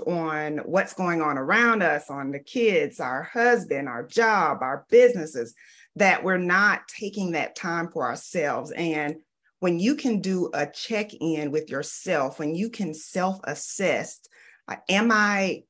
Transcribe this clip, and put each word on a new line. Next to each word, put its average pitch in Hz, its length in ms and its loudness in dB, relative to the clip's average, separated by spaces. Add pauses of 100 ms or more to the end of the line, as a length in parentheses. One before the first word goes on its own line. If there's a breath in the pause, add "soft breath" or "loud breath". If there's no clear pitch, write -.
on 156 600 -2
what's 196 280 0
going 170 280 0
on 147 160 0
around 214 440 4
us, 151 280 0
on 139 220 -6
the 143 80 -6
kids, 180 600 2
our 131 240 -4
husband, 180 640 2
our 120 180 -6
job, 202 560 2
our 131 280 -4
businesses, 175 680 6 (400 soft breath)
that 190 300 4
we're 185 120 2
not 180 520 2
taking 202 420 -6
that 147 240 -4
time 170 340 -6
for 147 160 -4
ourselves. 127 680 -4
And 156 440 -2 (440)
when 175 200 0
you 233 160 2
can 233 240 -2
do 185 340 -2
a 147 140 -2
check-in 156 840 -4
with 156 180 -4
yourself, 139 680 -4
when 151 160 -4
you 202 160 -4
can 180 240 -6
self-assess, 180 1300 -4 (480 soft breath)
uh, - 80 -8 (140)
am 208 220 4
I, 208 580 2